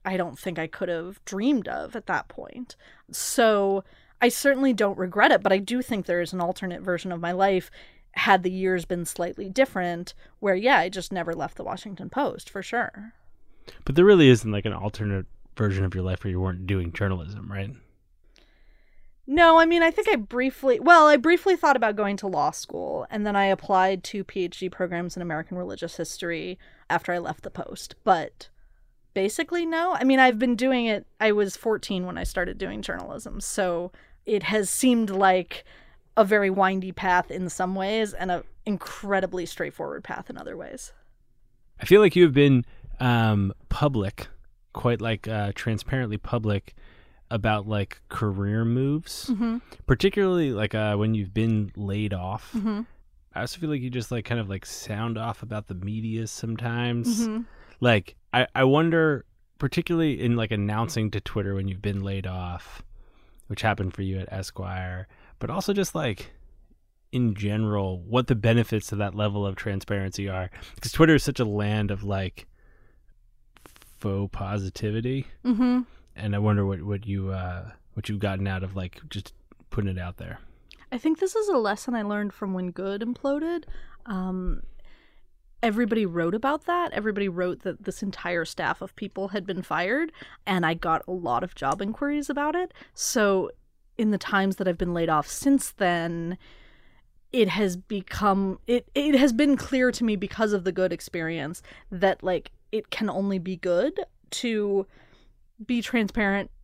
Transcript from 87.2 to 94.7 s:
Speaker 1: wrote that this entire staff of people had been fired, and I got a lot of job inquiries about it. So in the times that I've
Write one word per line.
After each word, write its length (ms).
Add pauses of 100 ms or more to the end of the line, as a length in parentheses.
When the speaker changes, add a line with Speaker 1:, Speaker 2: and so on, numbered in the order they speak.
Speaker 1:
wrote 360
that 200
this 180
entire 440
staff 360
of 140
people 340
had 160
been 160
fired, 520 (340)
and 180
I 80
got 320
a 60
lot 320
of 120
job 260
inquiries 480
about 260
it. 180 (200)
So 580 (440)
in 140
the 80
times 380
that 120
I've 100